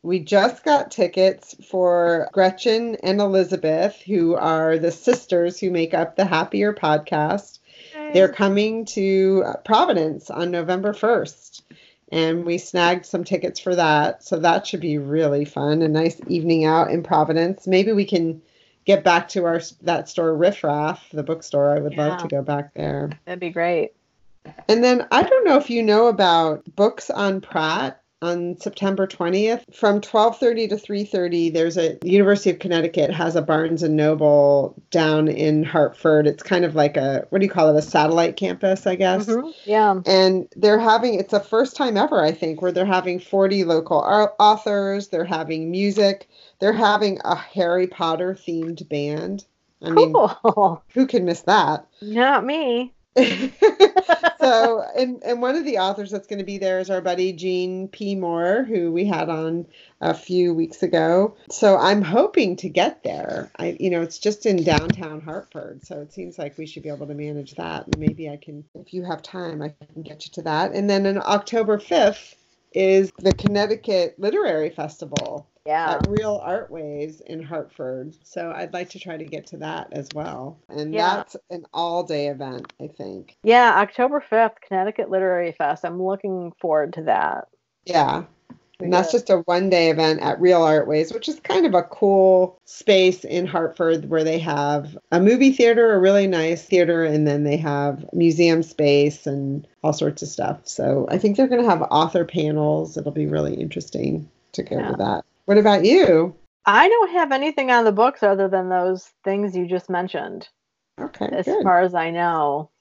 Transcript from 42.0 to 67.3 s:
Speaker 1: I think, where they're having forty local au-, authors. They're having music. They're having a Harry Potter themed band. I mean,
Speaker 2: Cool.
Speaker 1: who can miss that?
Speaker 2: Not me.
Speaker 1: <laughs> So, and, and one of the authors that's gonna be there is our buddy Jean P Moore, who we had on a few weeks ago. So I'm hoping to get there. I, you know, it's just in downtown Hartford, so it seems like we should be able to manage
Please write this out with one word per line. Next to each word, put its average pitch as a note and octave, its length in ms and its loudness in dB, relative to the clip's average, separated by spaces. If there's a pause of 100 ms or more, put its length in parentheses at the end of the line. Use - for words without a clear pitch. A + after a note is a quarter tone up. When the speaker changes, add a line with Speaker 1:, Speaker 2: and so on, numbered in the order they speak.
Speaker 1:
I D#3 80 2
think, D#3+ 320 -6
where F3+ 80 0
they're F3+ 140 -2
having F3+ 340 -2
forty F#3+ 440 0
local D#3+ 380 0
au-, G#3 380 2
authors. G3+ 720 2
They're F3 160 -2
having D#3+ 440 -6
music. G3 580 0 (320)
They're G#3 140 2
having G#3 520 2
a E3+ 100 0
Harry F3+ 500 -2
Potter F3+ 480 -4
themed E3 560 -8
band. D3+ 560 -6 (380)
I E3 80 -6
mean, E3 220 6
Speaker 2:
Cool. G3+ 680 2 (120)
Speaker 1:
who C4 120 2
can A3 200 -2
miss E3+ 160 -2
that? F3+ 440 0 (160)
Speaker 2:
Not A#3 420 0
me. B3+ 500 -4 (220)
Speaker 1:
<laughs> B3+ 100 6 (1120)
So, A3+ 440 2 (120)
and, B3+ 280 -4
and A#3+ 180 -4
one C4 140 -2
of D#4+ 100 -4
the A#3+ 140 -2
authors G3 320 -4
that's G3+ 160 -10
gonna G3+ 160 -8
be G3 160 -10
there F#3 200 -2
is F#3 120 -8
our F#3 100 -4
buddy F#3 320 -4
Jean F#3 540 -6
P G3+ 280 -8
Moore, F3 480 -2
who F#3 280 -4
we F3 140 -2
had D#3+ 240 -2
on E3 360 -6 (360)
a E3 120 -2
few F3 400 -2
weeks E3 300 -4
ago. F3 520 0 (140)
So G3 280 4
I'm G3 260 2
hoping G#3+ 540 2
to F#3 120 -10
get F3+ 340 -2
there. - 540 -8
I, E3+ 220 -6
you F#3 100 -2
know, E3+ 120 -2
it's E3 180 -10
just G#3 260 -4
in F#3+ 180 0
downtown D#3 580 -2
Hartford, D3+ 640 -16
so D#3 160 -16
it D3+ 120 -20
seems F3 240 -16
like D3 200 -12
we D#3 100 -14
should - 160 -18
be D#3 60 -12
able C#3+ 180 -12
to D3 80 -12
manage D3 400 -12